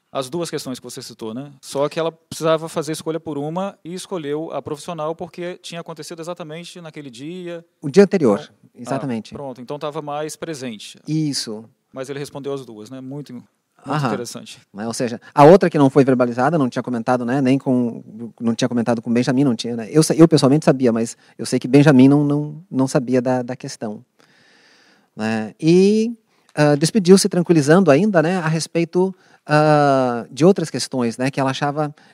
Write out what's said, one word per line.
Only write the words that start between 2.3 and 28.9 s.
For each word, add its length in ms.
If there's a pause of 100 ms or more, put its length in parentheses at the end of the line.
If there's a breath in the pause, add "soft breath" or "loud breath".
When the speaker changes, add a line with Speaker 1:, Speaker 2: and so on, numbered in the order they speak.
Speaker 1:
fazer 220
escolha 280
por 160
uma 480
e 80
escolheu 580
a 120
profissional 520
porque 440
tinha 240
acontecido 400
exatamente 580
naquele 300
dia. 520 (200)
Speaker 2:
O 80
dia 140
anterior, 360
Speaker 1:
Então, 100 (260)
ah, 40
Speaker 2:
exatamente. 540
Speaker 1:
pronto, 260
então 180
tava 220
mais 360
presente. 680
Speaker 2:
Isso. 600 (260)
Speaker 1:
Mas 160
ele 100
respondeu 360
as 100
duas, 240
né? 100
Muito, 360
muito 120 (400)
Speaker 2:
Aham. 220
Speaker 1:
interessante. 500 (140)
Speaker 2:
Né, 140
ou 80
seja, 260 (140 loud breath)
a 100
outra 260
que 80
não 120
foi 120
verbalizada, 560
não 100
tinha 140
comentado, 420
né, 160
nem 180
com, 440 (380)
não 140
tinha 140
comentado 340
com 80
o 20
Benjamin, 320
não 100
tinha, 220
né? 140
Eu 120
sa-, 120
eu 120
pessoalmente 380
sabia, 280
mas 240 (220 soft breath)
eu 80
sei 120
que 100
Benjamin 400
não, 160
não, 460
não 180
sabia 320
da, 220
da 120
questão. 500 (1120 soft breath)
Né? 460
E, 560 (380)
ah, 200
despediu-se 540
tranquilizando 600
ainda, 320
né, 160
a 100
respeito, 680 (320 soft breath)